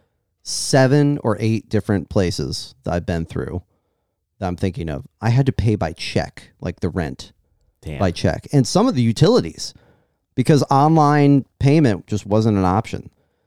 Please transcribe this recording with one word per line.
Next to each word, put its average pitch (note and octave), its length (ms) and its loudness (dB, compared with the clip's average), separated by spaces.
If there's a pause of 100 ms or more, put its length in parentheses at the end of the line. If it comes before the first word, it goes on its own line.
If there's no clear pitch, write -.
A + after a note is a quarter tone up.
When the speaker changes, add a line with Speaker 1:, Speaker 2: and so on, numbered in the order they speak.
(440)
Speaker 1:
seven C#3+ 800 2
or A2 160 -2
eight A2 300 -2
different G2+ 400 -2
places D#2+ 640 -4 (100)
that - 100 -4
I've F2 120 -4
been E2+ 200 -4
through D#2+ 360 -8 (800)
that G2 80 -6
I'm F2+ 80 -6
thinking F2 340 -6
of. C#2+ 160 -8 (160)
I G#2+ 80 -2
had C3 180 2
to C3 40 2
pay G#2+ 240 -2
by E2+ 180 -4
check, - 580 -8 (100)
like, F2+ 180 -8
the F2+ 100 -4
rent D2+ 440 -8 (480)
Speaker 2:
Damn. D2 180 -10
Speaker 1:
by F#2+ 120 0
check, - 420 -4
and C#3 120 4
some G3+ 220 2
of A#3+ 80 -2
the B2+ 60 0
utilities, A#2 720 0 (600)
because C3 360 2
online D3 760 4 (140)
payment C#3 480 2
just G#2 180 -6
wasn't G#2+ 320 2
an F#2+ 80 2
option. - 440 -2 (360)